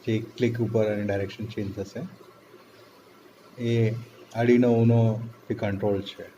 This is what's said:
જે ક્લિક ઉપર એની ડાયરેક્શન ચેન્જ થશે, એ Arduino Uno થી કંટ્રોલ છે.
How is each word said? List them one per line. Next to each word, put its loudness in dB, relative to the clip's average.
જે 0
ક્લિક -2
ઉપર 0
એની -2
ડાયરેક્શન -4
ચેન્જ -8
થશે, -10
એ 2
Arduino 6
Uno 4
થી -4
કંટ્રોલ -2
છે. -14